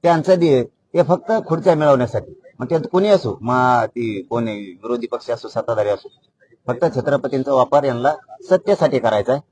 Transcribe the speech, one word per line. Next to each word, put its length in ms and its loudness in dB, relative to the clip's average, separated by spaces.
त्यांचं 360 4
ध्येय 220 4
हे 80 4
फक्त 280 0
खुर्च्या 280 2
मिळवण्यासाठी, 640 0
मग 60 -8
त्यात 140 -2
कोणी 160 2
असो, 340 2
मा-, 440 2
ती 360 -6
कोणी 640 -6
विरोधी 240 -6
पक्ष 220 -8
असो, 180 -6
सत्ताधारी 420 -4
असो, 200 -4
फक्त 180 -2
छत्रपतींचा 580 -2
वापर 300 2
यांना 280 0
सत्तेसाठी 560 0
करायचा 340 0
आहे. 80 -2